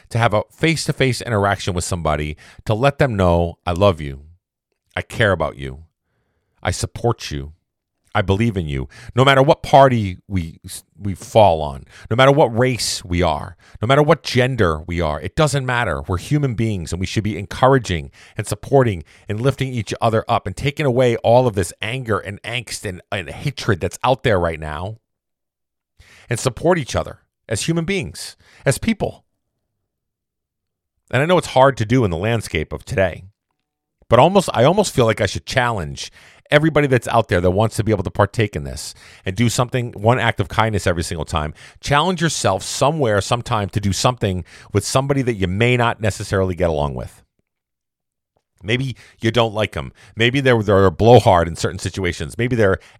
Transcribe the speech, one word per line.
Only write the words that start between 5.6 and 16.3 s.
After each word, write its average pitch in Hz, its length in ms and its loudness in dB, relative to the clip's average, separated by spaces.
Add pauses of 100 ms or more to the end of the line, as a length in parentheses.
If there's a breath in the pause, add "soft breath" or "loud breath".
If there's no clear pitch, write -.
I - 80 -2
support - 600 -4
you. 71 220 -10 (640)
I 104 80 0
believe 98 340 0
in 85 120 -4
you." 67 200 -6 (260 loud breath)
No 120 100 4
matter 135 180 6
what 156 200 2
party 120 540 6 (120)
we, 87 320 -4 (380)
we 98 160 -6
fall 92 460 4
on, 69 240 -8 (260 loud breath)
no 113 60 -4
matter 131 160 6
what 139 240 2
race 127 480 -2
we 87 180 -2
are, 82 340 -2 (260 soft breath)
no 107 60 -2
matter 139 140 4
what 151 200 2
gender 113 580 0
we 85 220 -4
are, 76 180 -4
it 80 160 -10
doesn't 139 300 0
matter. 117 420 -2
We're 95 100 -2
human 143 360 -2